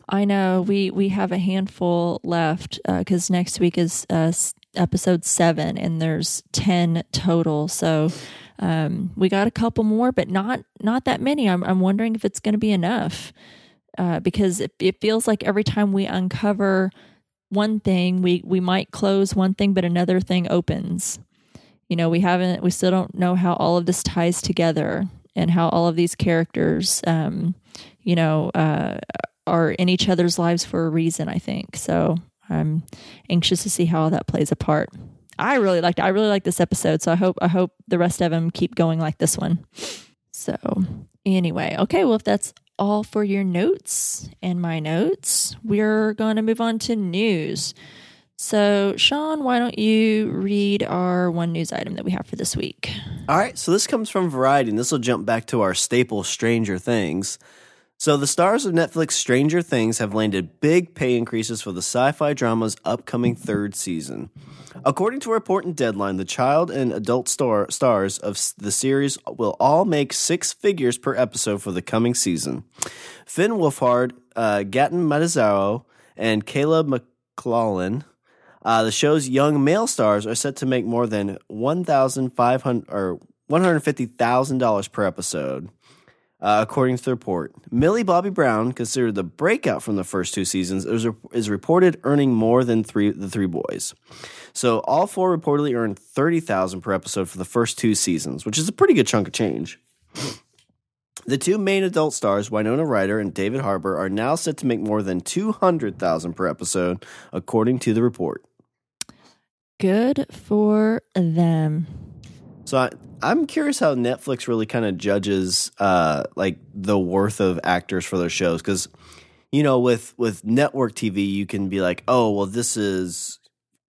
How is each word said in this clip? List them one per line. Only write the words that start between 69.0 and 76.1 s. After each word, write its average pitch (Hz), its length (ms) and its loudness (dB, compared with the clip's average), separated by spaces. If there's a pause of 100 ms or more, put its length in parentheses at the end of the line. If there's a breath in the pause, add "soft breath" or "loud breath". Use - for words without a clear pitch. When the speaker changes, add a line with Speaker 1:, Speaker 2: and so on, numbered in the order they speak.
Speaker 2:
will - 360 -2
all 156 240 4
make 151 260 0
six - 400 -2
figures 143 460 0
per 135 180 -4
episode 107 460 -2
for 101 100 -6
the 90 100 -4
coming 117 320 0
season. 78 520 -2 (600 loud breath)
Finn 196 260 0
Wolfhard, 127 600 2 (240)
uh, 104 300 0
Gaten 147 420 2
Matarazzo, 123 800 2 (320 soft breath)